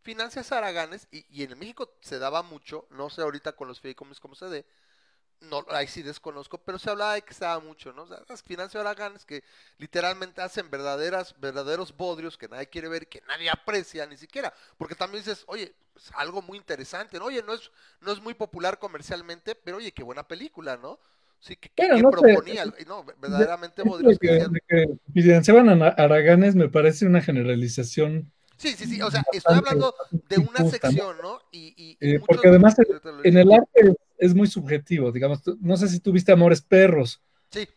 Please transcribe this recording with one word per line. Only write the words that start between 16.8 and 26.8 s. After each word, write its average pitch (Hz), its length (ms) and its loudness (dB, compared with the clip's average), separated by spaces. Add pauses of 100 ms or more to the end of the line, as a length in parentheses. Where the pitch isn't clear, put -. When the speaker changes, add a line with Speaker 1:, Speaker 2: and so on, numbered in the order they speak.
Speaker 1:
¿no? 196 60 -16
Oye, 254 160 -10
no 214 120 -14
es, - 180 -18 (300)
no 196 100 -12
es 202 100 -12
muy 226 120 -16
popular 185 460 -10
comercialmente, 170 760 -16
pero 180 220 -18
oye, 220 160 -18
qué - 100 -18
buena 127 240 -18
película, 165 480 -16
¿no?". 131 240 -20 (400)
Sí, - 160 -20
que, - 140 -20
que, - 140 -2
Speaker 2:
Bueno, 339 120 2
Speaker 1:
que 220 80 4
Speaker 2:
no 269 80 8
sé, 185 60 -2
Speaker 1:
proponía, 214 480 4
Speaker 2:
de, - 160 -14
Speaker 1:
y - 40 -20
no, 180 200 -18 (160)
verdaderamente 170 600 -6
Speaker 2:
de, 214 80 -2
Speaker 1:
bodrios 262 220 4
Speaker 2:
de 180 80 4
Speaker 1:
que 175 80 -4
Speaker 2:
que, 165 60 2
Speaker 1:
decían 165 180 0
Speaker 2:
de 160 160 -6
que 165 200 0 (260)
financiaban 180 560 6 (120)
a, 160 60 2
a - 40 6
haraganes 160 640 4
me 165 120 4
parece 156 380 0